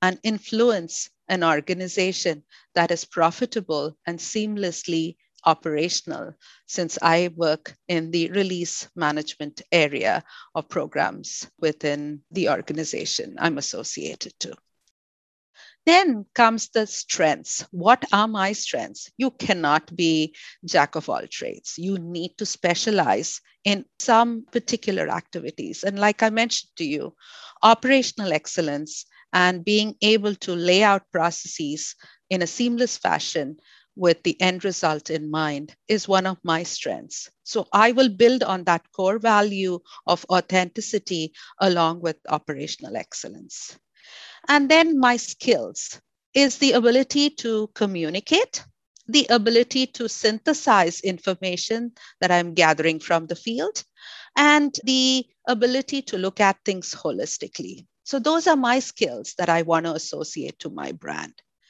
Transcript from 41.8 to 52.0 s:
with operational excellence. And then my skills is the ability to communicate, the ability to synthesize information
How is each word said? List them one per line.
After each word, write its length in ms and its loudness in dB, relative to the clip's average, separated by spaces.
with 160 -4
operational 680 -8
excellence. 800 -14
And 220 4
then 300 6
my 160 6
skills 840 -4
is 260 4
the 140 6
ability 580 4
to 440 -2
communicate, 880 -2
the 200 4
ability 600 2
to 200 -8
synthesize 920 2
information 920 -4